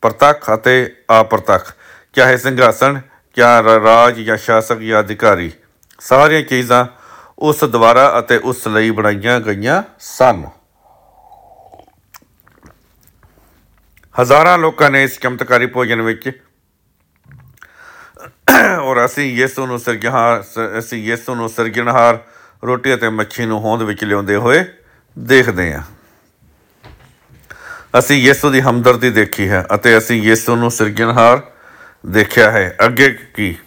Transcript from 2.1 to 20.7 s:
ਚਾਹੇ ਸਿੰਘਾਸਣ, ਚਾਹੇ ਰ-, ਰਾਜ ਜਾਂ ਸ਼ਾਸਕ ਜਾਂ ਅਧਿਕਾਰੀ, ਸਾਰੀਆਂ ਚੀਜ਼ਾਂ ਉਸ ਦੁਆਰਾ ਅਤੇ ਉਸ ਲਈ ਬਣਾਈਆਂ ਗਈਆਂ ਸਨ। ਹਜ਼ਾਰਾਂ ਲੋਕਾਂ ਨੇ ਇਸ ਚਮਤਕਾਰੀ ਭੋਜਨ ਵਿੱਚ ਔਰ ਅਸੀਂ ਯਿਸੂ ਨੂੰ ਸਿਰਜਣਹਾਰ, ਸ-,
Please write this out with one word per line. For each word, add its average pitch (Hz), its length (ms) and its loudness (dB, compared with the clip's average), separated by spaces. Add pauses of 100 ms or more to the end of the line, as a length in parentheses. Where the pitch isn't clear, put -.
ਚਾਹੇ 127 240 2
ਸਿੰਘਾਸਣ, 131 640 0 (360)
ਚਾਹੇ 120 260 4
ਰ-, 110 220 4
ਰਾਜ 113 360 4
ਜਾਂ 110 180 -4
ਸ਼ਾਸਕ 110 400 -2
ਜਾਂ 110 220 -2
ਅਧਿਕਾਰੀ, 98 520 0 (480)
ਸਾਰੀਆਂ 151 420 2
ਚੀਜ਼ਾਂ 123 440 0 (540)
ਉਸ 151 240 0
ਦੁਆਰਾ 120 560 4
ਅਤੇ 120 180 0
ਉਸ - 300 -6
ਲਈ 110 240 -2
ਬਣਾਈਆਂ 110 480 -2
ਗਈਆਂ 107 440 -4 (160)
ਸਨ। 101 480 0 (3750)
ਹਜ਼ਾਰਾਂ 151 360 4
ਲੋਕਾਂ 156 340 0
ਨੇ 135 120 0
ਇਸ 131 160 -6
ਚਮਤਕਾਰੀ 123 460 -2
ਭੋਜਨ 120 360 -4
ਵਿੱਚ 113 300 -6 (2500)
ਔਰ 131 240 0
ਅਸੀਂ 131 300 -6
ਯਿਸੂ 131 300 -4
ਨੂੰ 123 140 -8
ਸਿਰਜਣਹਾਰ, 117 640 -2
ਸ-, 110 380 -10